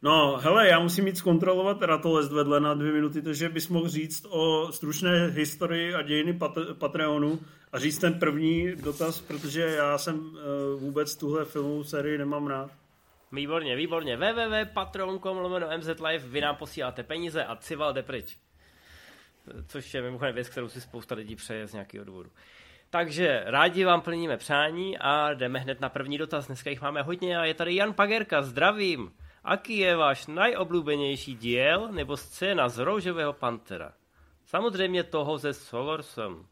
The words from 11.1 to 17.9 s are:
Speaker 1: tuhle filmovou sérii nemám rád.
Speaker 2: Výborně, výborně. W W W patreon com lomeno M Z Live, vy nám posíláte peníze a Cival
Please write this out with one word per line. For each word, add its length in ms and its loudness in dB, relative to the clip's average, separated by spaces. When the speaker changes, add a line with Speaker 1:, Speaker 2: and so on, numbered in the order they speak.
Speaker 1:
tuhle 300 -2
filmovou 380 -4
sérii 340 -2
nemám 300 -2
rád. 240 -6
Speaker 2:
Výborně, 440 -2
výborně. 420 -2
W 160 0
W 160 -2
W 160 0
patreon 540 -4
com 180 -4
lomeno 340 -2
M 120 -6
Z 160 -4
Live, 280 -2
vy 140 -2
nám 140 2
posíláte 480 -6
peníze 420 -4
a 100 -8
Cival 380 -4